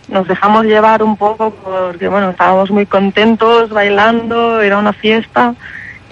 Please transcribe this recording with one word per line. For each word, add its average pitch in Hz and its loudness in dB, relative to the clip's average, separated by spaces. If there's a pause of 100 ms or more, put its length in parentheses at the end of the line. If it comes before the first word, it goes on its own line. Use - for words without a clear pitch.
Nos 190 -4
dejamos 208 2
llevar 214 4
un 214 0
poco 214 -2
porque, 185 -6
bueno, 190 -2
estábamos 185 0
muy 202 0
contentos, 220 2
bailando, 226 0
era 202 0
una 208 -2
fiesta, 233 -2 (560)